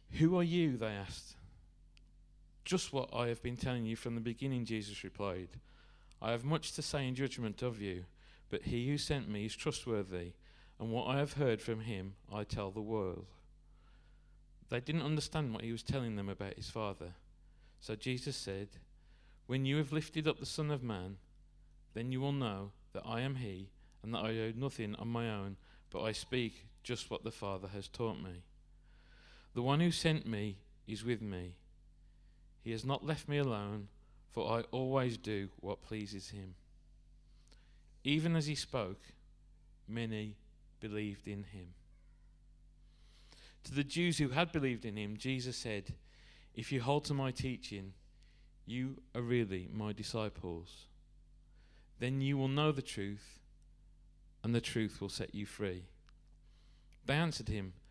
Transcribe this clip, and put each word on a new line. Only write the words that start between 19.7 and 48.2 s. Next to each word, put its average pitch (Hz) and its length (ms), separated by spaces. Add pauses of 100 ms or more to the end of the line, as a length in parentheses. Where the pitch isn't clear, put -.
have 151 140
lifted 156 360
up - 120
the 139 80
Son 151 240
of 135 100
Man, 98 360 (760)
then 120 180
you 127 80
will 139 140
know 101 380 (220)
that 101 120
I 117 160
am 135 140
he, 98 340 (320)
and 110 120
that 107 100
I 113 140
owe 113 180
nothing 117 400
on 113 120
my 117 240
own, 98 260 (320)
but 90 140
I 110 80
speak 117 560 (160)
just - 260
what - 140
the 110 80
Father 98 380
has 98 180
taught 110 340
me. 90 220 (1120)
The 120 80
one 139 160
who 170 100
sent 156 380
me 104 300 (280)
is 110 180
with 117 200
me. 90 320 (1040)
He 117 80
has 113 160
not 139 180
left 147 240
me 143 120
alone, 104 480 (420)
for 117 300
I - 100
always 131 480
do 98 320 (100)
what 98 220
pleases 101 480
him." 98 240 (1500)
Even 156 320
as 151 100
he 151 80
spoke, 104 480 (840)
many 107 500 (420)
believed 104 480
in 101 180
him. 87 280 (1900)
To - 100
the 143 100
Jews 165 360
who 143 100
had 165 220
believed 127 340
in 104 120
him, 104 200
Jesus 127 400
said, 104 380 (580)
"If - 180
you 131 100
hold 143 240
to 147 100
my 135 160
teaching, 104 600 (760)